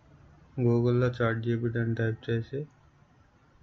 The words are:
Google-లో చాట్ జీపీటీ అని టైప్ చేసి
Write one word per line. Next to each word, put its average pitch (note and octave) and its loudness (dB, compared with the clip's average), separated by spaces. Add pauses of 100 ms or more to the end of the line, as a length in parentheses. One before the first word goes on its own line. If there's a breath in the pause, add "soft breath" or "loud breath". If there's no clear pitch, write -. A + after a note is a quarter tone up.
(580)
Google-లో A#2+ 4
చాట్ A#2 0
జీపీటీ A#2 -2
అని A#2 0
టైప్ A2 -4
చేసి A#2+ -4 (960)